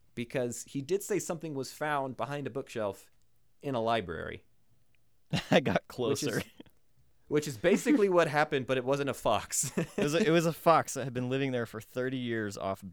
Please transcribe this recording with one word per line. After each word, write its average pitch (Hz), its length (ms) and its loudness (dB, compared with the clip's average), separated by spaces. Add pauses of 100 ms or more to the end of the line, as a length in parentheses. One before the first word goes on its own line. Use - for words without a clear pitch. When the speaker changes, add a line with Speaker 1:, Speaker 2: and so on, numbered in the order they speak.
(140)
Speaker 1:
because 123 520 -4
he 143 160 -6
did 180 200 -2
say 196 180 -2
something 160 340 -6
was 131 180 -6
found 139 440 -2
behind 139 300 -6
a 110 40 -6
bookshelf 110 580 -6 (540)
in 139 140 -4
a 113 40 0
library. 85 640 -2 (500)
Speaker 2:
<laughs> - 580 -8
I 175 100 6
got 117 220 2 (140)
Speaker 1:
Which 123 280 0
is 135 60 -2
Speaker 2:
closer. - 120 0 (840)
Speaker 1:
which 147 180 0
is 135 120 -8
basically 208 500 4
what 175 180 6
happened, 147 400 0
but 131 120 0
it 123 60 -2
wasn't 139 260 0
a 117 40 -4
fox. 110 600 0
<laughs> - 240 -2
Speaker 2:
It 202 40 2
was 147 120 2
a, - 120 2
it 147 40 4
was 165 160 4
a 165 60 2
fox 156 420 4
that 123 100 -4
had 120 100 -6
been 123 140 -2
living 135 240 0
there 120 140 0
for 107 160 -12
thirty 127 340 -4
years 113 400 -2
off 98 260 -4 (100)